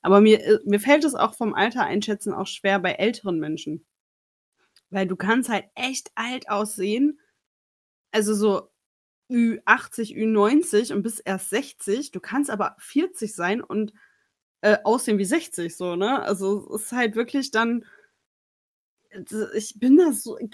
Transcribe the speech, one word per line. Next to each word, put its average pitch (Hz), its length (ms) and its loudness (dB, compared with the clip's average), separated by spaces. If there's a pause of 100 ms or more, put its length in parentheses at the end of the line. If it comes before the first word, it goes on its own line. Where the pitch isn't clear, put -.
Aber 196 140 8
mir, 214 260 8
äh, 208 200 6
mir 202 160 2
fällt 294 240 4
es 269 100 -2
auch - 180 0
vom 220 200 -4
Alter 233 300 0
einschätzen 208 500 -4
auch 190 140 -6
schwer 196 320 0
bei 180 120 -2
älteren 196 480 -2
Menschen. 156 460 -8 (1040)
Weil 190 180 -2
du 180 80 -4
kannst 226 340 0
halt 208 140 -2 (120)
echt 254 400 -8
alt 247 340 -8
aussehen, 214 720 -2 (920)
also 214 240 0
so 202 340 0 (600)
Ü 233 340 2
achtzig, 220 500 0
Ü 220 100 -2
neunzig 220 680 2
und 202 120 -2
bist 226 220 -6
erst 190 240 -6
sechzig, 254 640 -6
du 180 80 -12
kannst 269 320 -4
aber 196 280 -4
vierzig 302 540 -4
sein 190 280 -2
und, 214 320 -4 (680)
äh, 208 220 4
aussehen 220 360 2
wie 196 60 0
sechzig, 180 520 -4
so, 180 180 -4
ne? 220 260 0
Also, 196 540 -4
es 214 120 -6
ist - 40 -10
halt 240 240 -2
wirklich 254 360 -4
dann, 233 340 -2 (1300)
d-, 208 400 -8
ich 214 240 -6
bin 262 180 8
da 339 140 6
so - 260 -6 (160)